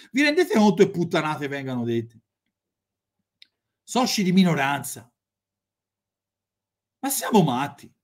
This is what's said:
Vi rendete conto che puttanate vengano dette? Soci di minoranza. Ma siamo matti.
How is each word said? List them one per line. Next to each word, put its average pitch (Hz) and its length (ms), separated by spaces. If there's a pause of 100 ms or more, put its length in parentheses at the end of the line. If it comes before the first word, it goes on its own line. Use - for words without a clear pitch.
(100)
Vi 269 120
rendete 302 360
conto 208 260
che - 60
puttanate 156 560
vengano 131 380
dette? 117 360 (1600)
Soci 226 400
di 180 80
minoranza. 143 800 (1900)
Ma 269 100
siamo 226 340
matti. 139 480 (140)